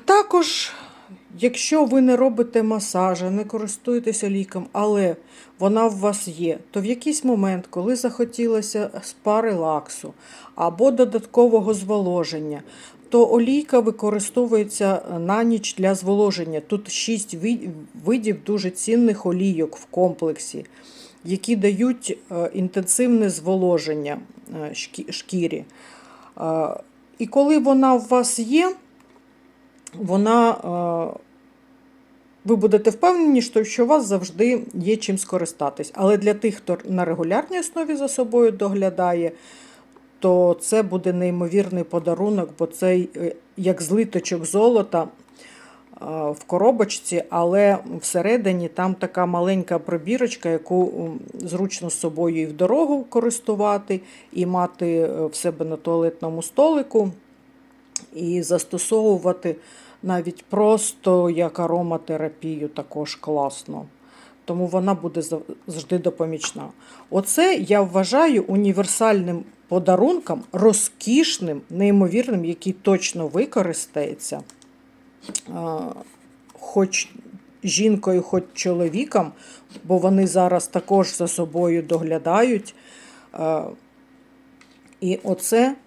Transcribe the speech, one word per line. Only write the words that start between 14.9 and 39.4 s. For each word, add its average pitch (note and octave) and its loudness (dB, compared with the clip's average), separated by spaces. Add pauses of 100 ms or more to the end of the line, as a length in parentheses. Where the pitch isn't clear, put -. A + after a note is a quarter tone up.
на G3 0
ніч A3+ 0
для F#3+ 2
зволоження. F#3 0
Тут G#3 -6
шість - -4
ви-, A3 -2 (460)
видів G#3+ -2
дуже G3 -2
цінних A3 0
олійок F3+ 0
в - -20
комплексі, E3+ -2 (600)
які G3 -2
дають, G#3 0 (140)
е, E3+ -2
інтенсивне G3 0
зволоження, D#3 -2 (360)
е, D3+ -10
шкі-, - -12
шкірі. D#3+ -4 (760)
Е, D#3+ -2 (500)
і A#3 -4
коли C#4+ 4
вона C4 6
у A#3+ 4
вас A#3+ 0
є, D#4 2 (1200)
вона, G#3+ 4
е, E3+ -4 (1300)
ви G#3+ 4
будете G#3 4
впевнені, D#4 4
що, A3 0
що A#3+ 0
у - 0
вас C#4 4
завжди G3 0 (120)
є F3+ 0
чим G3 -4
скористатись. E3 -6
Але G3+ 4
для G3+ 2
тих, G#3 -2
хто F3 -6
на F3+ -2
регулярній F3 -2
основі D#4+ -6
за C#4 -4
собою A#3+ 2
доглядає, F#3 -2 (840)